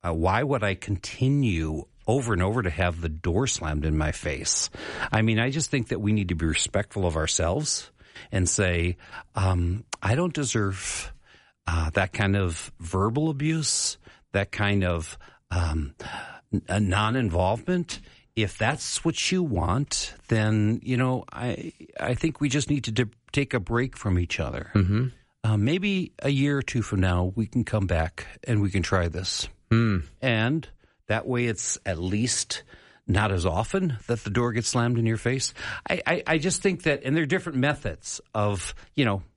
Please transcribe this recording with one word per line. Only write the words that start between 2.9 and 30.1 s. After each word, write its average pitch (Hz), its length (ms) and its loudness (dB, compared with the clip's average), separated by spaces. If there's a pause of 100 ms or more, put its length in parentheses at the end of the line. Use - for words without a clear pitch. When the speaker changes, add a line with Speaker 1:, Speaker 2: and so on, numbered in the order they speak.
Speaker 1:
the 82 80 -2
door 87 380 0
slammed 78 380 -2
in 78 120 2
my 76 140 0
face?" - 580 -4 (420)
I 110 100 2
mean, 110 180 4
I 123 100 2
just 143 220 -2
think 127 180 0
that - 100 -2
we 104 140 2
need 98 160 2
to 87 60 0
be 80 100 0
respectful 95 600 0
of 80 120 2
ourselves 85 760 0 (400)
and 92 160 2
say, 87 500 0 (380)
um, 92 480 2 (180)
"I 107 140 2
don't 175 180 0
deserve, 104 760 -2 (560)
uh, 82 240 0
that 95 220 0
kind 98 240 2
of 90 420 -2
verbal 107 500 0
abuse, 156 680 -2 (340)
that 98 200 0
kind 101 340 2
of, 85 320 -2 (340)
um, 78 440 -2 (580)
n-, - 160 0
uh, 98 100 2
non-involvement." 107 1200 0 (360)
If 107 220 -2
that's - 480 -2
what - 260 0
you 180 120 2
want, 117 720 0 (140)
then, 107 560 2
you 127 140 0
know, 127 340 0
I, - 400 -6 (260)
I - 180 -2
think - 260 -2
we 143 80 2
just 139 200 0
need 147 140 2
to 113 80 -4
di-, 113 140 2 (260)
take - 220 0
a 120 80 0
break 120 340 0
from 90 240 2
each 85 220 -2
other. - 340 -6
Speaker 2:
Mm-hmm. 104 300 4 (400)
Speaker 1:
Uh, 107 100 4
maybe 180 640 2
a - 80 -2
year 143 300 2
or 135 40 0
two 120 200 -2
from 101 180 0
now, 90 380 4
we 110 100 0
can 120 160 0
come 98 240 0
back 80 400 -2 (160)
and 107 180 2
we 101 80 2
can 92 140 0
try 87 240 2
this. 90 400 -4 (240)
Speaker 2:
Mm. 110 320 4 (180)